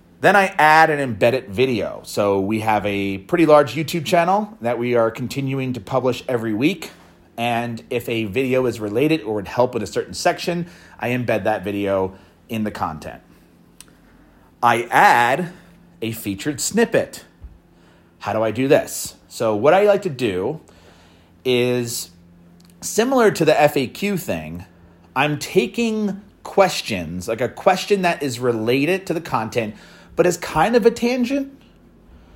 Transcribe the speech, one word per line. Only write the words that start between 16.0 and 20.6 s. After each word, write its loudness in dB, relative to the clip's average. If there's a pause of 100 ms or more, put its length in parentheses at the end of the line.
a -4
featured -6
snippet. 0 (920)
How -6
do 0
I 0
do -2
this? 0 (140)
So -2
what 4
I 6
like 4
to -4
do -4 (880)